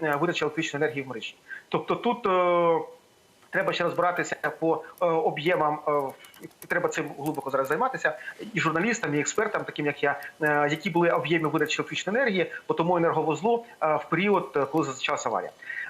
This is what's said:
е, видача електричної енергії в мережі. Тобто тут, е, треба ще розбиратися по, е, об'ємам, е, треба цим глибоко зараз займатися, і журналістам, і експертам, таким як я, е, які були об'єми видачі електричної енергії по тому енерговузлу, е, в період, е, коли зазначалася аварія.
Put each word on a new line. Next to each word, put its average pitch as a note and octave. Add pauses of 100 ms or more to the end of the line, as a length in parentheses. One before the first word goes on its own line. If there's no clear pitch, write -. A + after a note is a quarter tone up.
е, D3
видача E3
електричної D3+
енергії C#3
в C3
мережі. A#2 (320)
Тобто -
тут, -
е, F3 (640)
треба F3+
ще F3
розбиратися E3+ (240)
по, D#3+ (180)
е, F3
об'ємам, D#3 (100)
е, D3+ (760)
треба E3+
цим D3
глибоко C#3
зараз C3+
займатися, E3+ (360)
і E3
журналістам, D#3+
і D3
експертам, G3
таким -
як C#3+
я, C#3+ (220)
е, D3
які D#3
були E3+
об'єми D#3+
видачі D3+
електричної F3+
енергії G3 (140)
по -
тому F3
енерговузлу, E3 (180)
е, D#3
в -
період, F#3+
е, C#3
коли D#3+
зазначалася C3+
аварія. F#2+ (400)